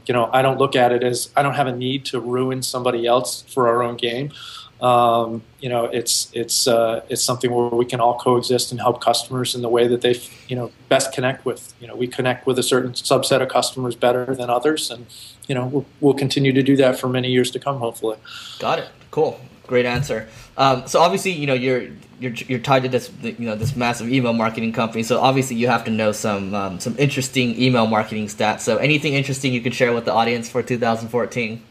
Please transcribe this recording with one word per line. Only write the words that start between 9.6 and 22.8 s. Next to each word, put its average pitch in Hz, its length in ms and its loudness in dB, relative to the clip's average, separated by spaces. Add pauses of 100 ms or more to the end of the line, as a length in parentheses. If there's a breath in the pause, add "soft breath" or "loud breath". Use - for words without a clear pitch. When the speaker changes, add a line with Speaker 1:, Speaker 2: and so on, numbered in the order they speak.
Speaker 1:
the 117 80 -2
way 120 180 4
that 120 140 0
they, 123 180 2 (300)
you 123 80 -6
know, 117 160 -8 (160)
best 135 240 2
connect 127 320 -2
with. - 340 -8
You 120 80 -18
know, 113 80 -14
we 123 120 -2
connect 123 380 -2
with 127 140 2
a 123 40 2
certain 127 280 2
subset 131 500 2
of 127 60 -2
customers 123 480 -2
better 123 400 0
than 123 140 -6
others, 151 420 0
and, 120 140 -14 (420 loud breath)
you 139 80 -2
know, 127 100 -2
we'll, 135 200 -2 (160)
we'll 143 120 6
continue 139 380 2
to 135 120 4
do 139 120 4
that 131 240 4
for 131 80 -4
many 127 240 -2
years 127 200 2
to 123 80 -6
come, 139 180 -4
hopefully. 113 400 -4 (420 loud breath)
Speaker 2:
Got 156 200 -2
it. - 100 -10 (220)
Cool. 151 280 0 (260)
Great 123 200 2
answer. 123 420 -2 (300 loud breath)
Um, 135 300 4
so 165 120 4
obviously, 185 320 4
you 147 140 -4
know, 139 80 2
you're, 127 300 0 (360)
you're, 123 120 -6
you're 123 280 -6
tied 135 240 2